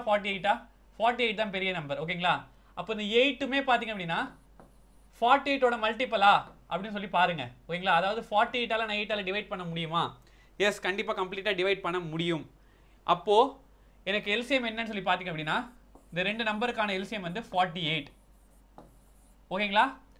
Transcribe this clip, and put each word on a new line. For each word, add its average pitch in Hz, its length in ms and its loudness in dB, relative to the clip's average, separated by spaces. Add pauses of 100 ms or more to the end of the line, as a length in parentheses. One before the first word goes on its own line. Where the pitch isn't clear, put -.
ஃபார்ட்டி 208 280 2
எயிட்டா? 196 200 0 (440)
ஃபார்ட்டி 240 300 2
எயிட் 214 160 -2
தான் 196 140 -4
பெரிய 185 220 0
நம்பர். 143 240 -6
ஓகேங்களா? 175 320 0 (420)
அப்போ 180 200 -6
இந்த 208 100 -4 (140)
எயிட்டுமே 277 400 0 (100)
பாத்தீங்க 220 240 0
அப்படின்னா, 180 260 -2 (960)
ஃபார்ட்டி 277 340 6
எயிட்டோட 254 300 2
மல்டிபிளா 214 520 4 (380)
அப்படின்னு 208 240 -4
சொல்லி 202 200 -6
பாருங்க. 170 280 2 (220)
ஓகேங்களா? 175 340 0
அதாவது, 202 260 0
ஃபார்ட்டி 226 320 2
எயிட்டால 226 320 0
நைட்டால 208 380 -2
டிவைட் 208 220 -4
பண்ண 190 200 -6
முடியுமா? 165 320 -2 (640)
எஸ், 202 180 0
கண்டிப்பா 202 340 -2
கம்ப்ளீட்டா 196 420 -2
டிவைட் 190 260 0
பண்ண 175 120 -2 (120)
முடியும். 165 340 -2 (680)
அப்போ 202 220 2 (760)
எனக்கு 202 240 -2
எல் 240 140 -2
சி 277 100 0
எம் 233 120 -4
என்னன்னு 220 220 -8
சொல்லி 196 160 -6
பாத்தீங்க 180 240 -2
அப்படின்னா, 156 240 -4 (540)
இந்த 170 180 -2
ரெண்டு 220 220 -4
நம்பருக்கான 214 480 -2
எல் 196 120 -6
சி 226 80 -8
எம் 180 100 -8
வந்து 196 200 -6
ஃபார்ட்டி 180 340 0 (100)
எயிட். 147 180 -6 (1400)
ஓகேங்களா? 202 300 2 (360)